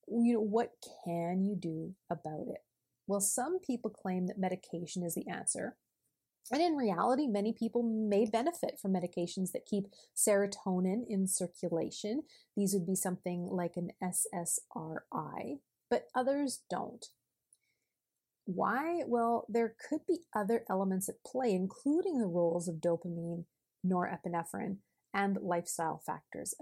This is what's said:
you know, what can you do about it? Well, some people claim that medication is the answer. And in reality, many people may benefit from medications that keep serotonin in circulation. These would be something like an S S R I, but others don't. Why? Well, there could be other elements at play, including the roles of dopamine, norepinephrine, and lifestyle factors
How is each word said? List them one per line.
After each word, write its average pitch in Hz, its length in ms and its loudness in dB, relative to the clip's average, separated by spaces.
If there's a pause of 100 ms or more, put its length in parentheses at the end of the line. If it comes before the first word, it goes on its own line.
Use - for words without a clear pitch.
you 233 280 4
know, 214 40 4
what 220 320 2 (320)
can 175 400 0
you 202 160 2
do 160 340 -4 (160)
about 156 380 -6
it? - 140 -10 (460)
Well, 202 120 2
some 277 400 0
people 240 300 -4
claim 185 380 -4
that 185 120 -6
medication 180 640 -4
is 170 120 -4
the - 120 -4
answer. - 480 -4 (760)
And 285 100 4
in 339 140 4
reality, 254 520 4
many 208 300 2
people 233 260 2
may 220 420 4
benefit 233 560 0
from 190 120 2
medications 180 580 0
that - 140 -6
keep 202 200 0 (300)
serotonin 196 920 2
in 190 180 2
circulation. 180 960 -2 (320)
These 196 180 2
would 180 120 2
be 190 100 0
something 180 560 -2
like 175 240 -2
an 175 140 -6 (120)
S 180 320 -2
S 170 260 -2 (140)
R 160 380 -8
I, 175 440 -6 (340)
but 240 260 0
others 269 540 0
don't. - 360 -6 (1400)
Why? 262 600 0
Well, 233 420 2
there 226 280 0 (140)
could 302 160 -2
be 330 140 2 (160)
other 220 340 2
elements 190 380 0
at - 180 -10
play, 254 280 0
including 285 640 0
the 214 80 2
roles 170 400 2
of 165 80 -2
dopamine, 170 680 -2 (400)
norepinephrine, 180 920 -2 (360)
and 196 280 2
lifestyle 170 640 -2
factors - 560 -6